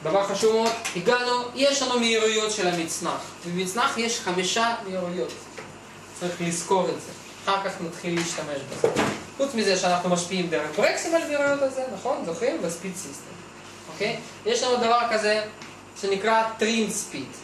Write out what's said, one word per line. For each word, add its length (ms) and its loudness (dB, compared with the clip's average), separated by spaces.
דבר 200 4
חשוב 320 4
מאוד, 160 4
הגענו, 460 2
יש 260 4
לנו 180 2
מהירויות 520 4
של 160 0
המצנח. 540 -2
במצנח 520 0
יש 220 0
חמישה 640 2
מהירויות. 480 -4
צריך 220 -4
לזכור 480 2
את 120 -4
זה. 100 -14
אחר 240 0
כך 120 -6
נתחיל 340 -4
להשתמש 420 -4
בזה. 160 0
חוץ 160 0
מזה 240 4
שאנחנו 320 2
משפיעים 400 0
דרך 280 0
ברקסים 380 2
על 120 2
מהירויות 340 2
הזה, 200 0
נכון? 320 -2
זוכרים? 360 -2
בספיד 340 -4
סיסטם. 360 -12
אוקיי? 260 -2
יש 180 2
לנו 140 4
דבר 220 6
כזה 300 4
שנקרא 420 4
טרים 320 2
ספיד. 380 -6